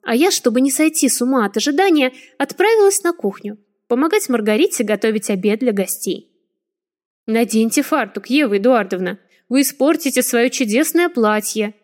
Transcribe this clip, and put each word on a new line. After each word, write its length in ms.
а 120
я, 160
чтобы 300
не 100
сойти 360
с 140
ума 240
от 120
ожидания, 560
отправилась 640
на 100
кухню 440
помогать 400
Маргарите 560
готовить 460
обед 300
для 120
гостей. 580
"Наденьте 580
фартук, 460
Ева 280
Эдуардовна, 600
вы 140
испортите 600
своё 280
чудесное 580
платье" 680